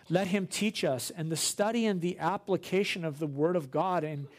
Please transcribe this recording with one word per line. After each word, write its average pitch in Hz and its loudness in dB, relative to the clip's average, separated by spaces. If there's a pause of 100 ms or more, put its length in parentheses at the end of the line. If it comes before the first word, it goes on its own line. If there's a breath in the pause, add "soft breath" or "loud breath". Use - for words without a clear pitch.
let 185 4
Him 190 0
teach 208 0
us. 131 0
And 160 -6
the 160 0
study 226 0
and 202 2
the 175 -2
application 190 0
of 151 -4
the 160 -2
Word 151 2
of 139 -4
God 165 2
in 143 -8